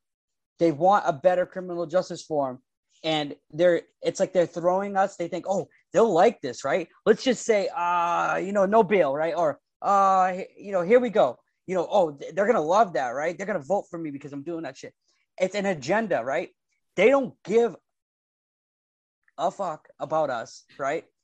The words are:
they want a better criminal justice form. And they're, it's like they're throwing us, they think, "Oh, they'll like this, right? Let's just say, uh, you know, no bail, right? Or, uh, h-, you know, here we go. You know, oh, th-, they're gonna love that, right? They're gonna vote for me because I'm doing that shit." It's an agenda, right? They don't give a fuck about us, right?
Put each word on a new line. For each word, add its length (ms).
they 140
want 340
a 60
better 320
criminal 420
justice 340
form. 400
And 320
they're, 300
it's 180
like 140
they're 120
throwing 520
us, 180
they 140
think, 180
"Oh, 200
they'll 180
like 300
this, 240
right? 220
Let's 180
just 220
say, 300
uh, 600
you 140
know, 140
no 180
bail, 320
right? 200
Or, 240
uh, 520
h-, 140
you 140
know, 100
here 180
we 100
go. 280
You 80
know, 140
oh, 220
th-, 220
they're 140
gonna 140
love 160
that, 160
right? 280
They're 100
gonna 120
vote 180
for 80
me 120
because 220
I'm 100
doing 200
that 140
shit." 160
It's 180
an 120
agenda, 560
right? 260
They 140
don't 240
give 320
a 140
fuck 360
about 300
us, 340
right? 280